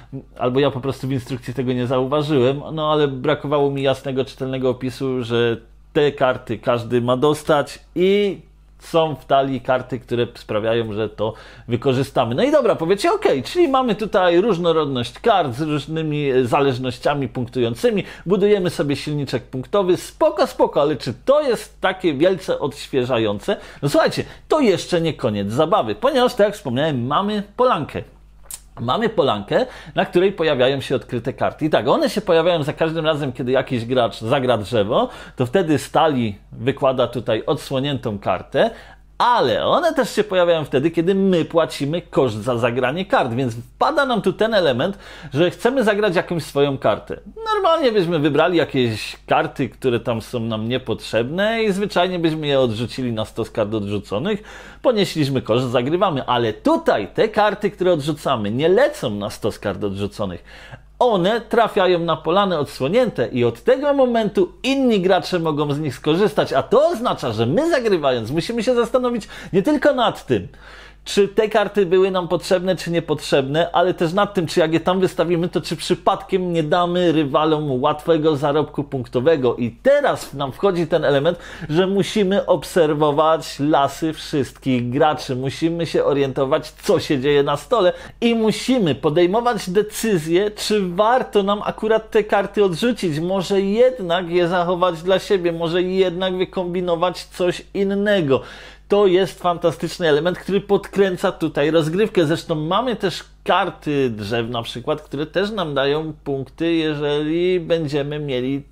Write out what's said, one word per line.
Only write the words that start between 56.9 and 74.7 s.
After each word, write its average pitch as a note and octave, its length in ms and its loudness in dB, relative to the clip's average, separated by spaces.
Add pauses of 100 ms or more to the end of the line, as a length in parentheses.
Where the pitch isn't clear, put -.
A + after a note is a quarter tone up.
te G#3+ 160 2
karty, G#3 420 0
które F3+ 220 2
odrzucamy, C#3 580 -2
nie C#3+ 180 2
lecą A#3+ 400 2
na G#2 200 -6
stos - 300 -6
kart G2+ 240 -6
odrzuconych. G2 600 -6 (560)
One A3 420 2
trafiają F#3+ 580 2
na E3 160 0
polany F3+ 420 0
odsłonięte D3 720 0
i A#2+ 160 0
od - 200 0
tego C#4 300 2
momentu A#3 580 2 (120)
inni B3 380 2
gracze F3+ 380 2
mogą D3+ 340 0
z C#3+ 60 -4
nich D3+ 160 -4
skorzystać, E3+ 580 0
a A#3 100 2
to C#4+ 240 4
oznacza, A3 440 -2
że A2+ 140 0
my B3 240 2
zagrywając D3 640 0
musimy G3+ 320 -2
się B3+ 120 2
zastanowić A#3+ 520 0 (260)
nie A3+ 80 4
tylko D4 320 2
nad A3+ 320 -2
tym, G2+ 220 0 (640)
czy G3 180 4
te G#3+ 220 0
karty G3+ 360 2
były F#3 260 4
nam F3+ 160 -2
potrzebne, F#3 480 0
czy E3 160 -8
niepotrzebne, D3+ 800 0
ale F3 220 2
też E3+ 200 -2
nad G3+ 200 0
tym, E3 140 0
czy - 120 -2
jak D#3+ 140 2